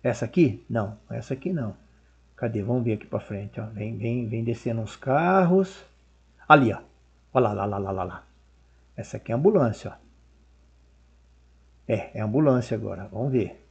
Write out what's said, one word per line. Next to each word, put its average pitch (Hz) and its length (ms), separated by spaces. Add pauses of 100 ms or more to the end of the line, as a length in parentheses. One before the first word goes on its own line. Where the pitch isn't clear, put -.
Essa 120 240
aqui? 120 460
Não, 110 260 (140)
essa 117 240
aqui 180 180
não. 117 220 (640)
Cadê? 110 260
Vamos 120 220
ver 110 80
aqui 104 160
pra 104 100
frente, 104 420
ó. 107 40
Vem, 107 320
vem, 117 320
vem 113 160
descendo 117 360
uns 110 140
carros. 180 880 (640)
Ali, 135 240
ó. 95 60 (560)
Ó 131 60
lá, 110 120
lá, 98 120
lá, 101 140
lá, 98 120
lá, 95 140
lá. 87 200 (720)
Essa - 200
aqui - 160
é - 20
a - 20
ambulância, 151 540
ó. - 40 (1900)
É, 110 300
é - 20
a 107 40
ambulância 123 520
agora. 98 340
Vamos 127 220
ver. 117 280 (100)